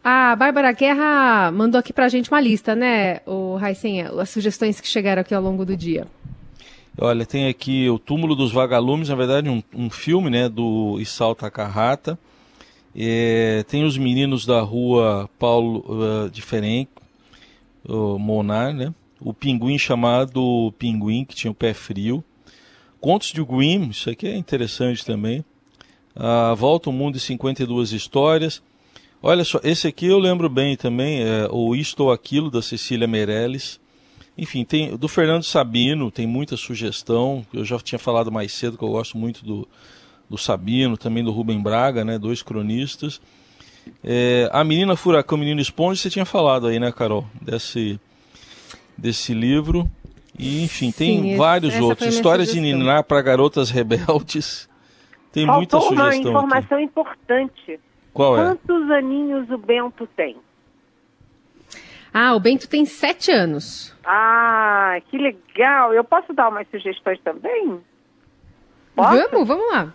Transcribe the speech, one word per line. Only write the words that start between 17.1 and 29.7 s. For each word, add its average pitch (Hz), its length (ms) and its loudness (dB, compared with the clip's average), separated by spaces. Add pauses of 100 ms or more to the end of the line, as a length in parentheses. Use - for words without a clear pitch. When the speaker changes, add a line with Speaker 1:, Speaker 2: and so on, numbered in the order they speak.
Speaker 2:
o 104 300 -2
Monar, 107 560 -2
né? 139 180 -6 (280)
O 113 160 -10
Pinguim 131 420 -2
Chamado 123 1000 0
Pinguim, 113 440 -2
que - 120 -14
tinha 113 160 -6
o - 40 -10
pé 113 200 0
frio. 113 480 -6 (760)
Contos 185 320 0
de 156 120 -6
Grimm, 139 480 0
isso - 180 -8
aqui 117 180 -8
é 214 80 -6
interessante 123 680 -4
também. 113 400 -4 (680)
A 117 400 2
Volta 147 340 0
ao 131 40 -4
Mundo 135 240 -4
e - 20 -8
Cinquenta 131 420 -4
e 127 60 -2
duas 120 240 -2
Histórias. 151 720 0 (600)
Olha 175 200 4
só, 156 200 -2
esse 165 240 0